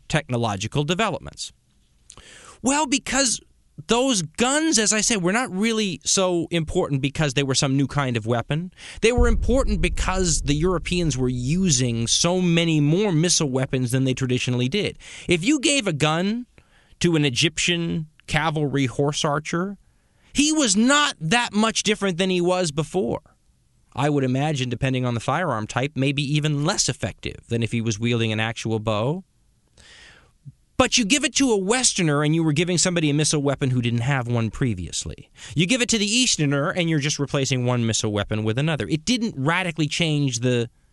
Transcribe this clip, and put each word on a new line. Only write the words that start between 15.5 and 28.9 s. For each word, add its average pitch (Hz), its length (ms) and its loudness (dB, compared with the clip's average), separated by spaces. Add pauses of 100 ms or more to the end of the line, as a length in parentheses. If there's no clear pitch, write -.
gave 277 300 0
a 175 40 0
gun 170 540 0 (540)
to 170 160 2
an 147 80 4
Egyptian 170 840 -2 (220)
cavalry 147 580 0
horse 143 380 -2
archer, 170 520 -2 (560)
he 302 200 2
was 262 240 2
not 277 440 4
that 233 320 0
much 214 300 0
different 196 340 0
than 190 140 0
he 180 100 2
was 180 300 2
before. 170 520 -4 (720)
I 143 120 2
would 147 140 2
imagine, 131 480 0
depending 127 340 0
on 123 100 0
the 113 60 -2
firearm 135 460 -2
type, 135 300 -2
maybe 139 260 0
even 147 420 0
less - 240 0
effective - 600 -6
than 117 160 0
if - 80 -4
he 117 80 -2
was 110 180 -4
wielding 113 320 0
an 110 100 -4
actual 113 380 -4
bow. 113 460 -2 (1500)